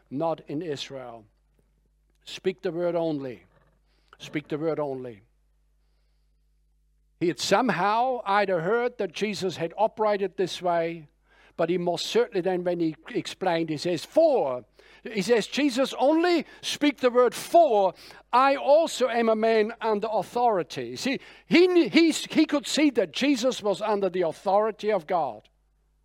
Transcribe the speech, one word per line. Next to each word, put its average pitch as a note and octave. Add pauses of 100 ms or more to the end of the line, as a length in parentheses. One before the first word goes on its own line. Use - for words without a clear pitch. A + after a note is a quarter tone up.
not D#3
in D3+
Israel." B2+ (960)
Speak -
the F#3
word F3
only. C#3+ (760)
Speak D3
the D3+
word D3+
only. B2 (2000)
He E3+
had D3+
somehow A3
either G3
heard A#3+
that F#3+
Jesus F3+
had E3+
operated G#3
this F#3
way, E3+ (500)
but E3
he F#3
most F3
certainly G#3
then, F3+
when F3
he D#3+ (140)
explained, E3+
he D#3
says, E3+
"For," D3 (400)
he G#3
says, A3
"Jesus, C4
only D#4+ (160)
speak -
the B3+
word, A#3+
for A3 (360)
I C4+
also C#4
am A#3
a A3
man A3
under A3
authority." F#3
See, B3 (280)
he E4+
kn-, E4+
he's, D#4
he D#4
could -
see C#4+
that F#3
Jesus B3+
was G3
under G3+
the F3+
authority G#3
of F3
God C#3 (540)